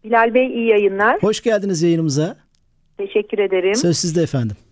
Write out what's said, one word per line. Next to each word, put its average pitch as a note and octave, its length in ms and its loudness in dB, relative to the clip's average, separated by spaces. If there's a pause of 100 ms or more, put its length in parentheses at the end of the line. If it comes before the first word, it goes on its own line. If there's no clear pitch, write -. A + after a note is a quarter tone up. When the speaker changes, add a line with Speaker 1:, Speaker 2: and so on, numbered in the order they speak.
Speaker 1:
Bilal A3+ 300 2
Bey, B3+ 140 4
iyi A#3 200 -2
yayınlar. G#3 540 2
Speaker 2:
Hoş G#3 200 0
geldiniz G3+ 400 -2
yayınımıza. E3 540 0 (640)
Speaker 1:
Teşekkür G#3 420 -4
ederim. F#3+ 360 0
Speaker 2:
Söz F3 220 0
sizde E3+ 240 -2
efendim. A#2 360 -2 (140)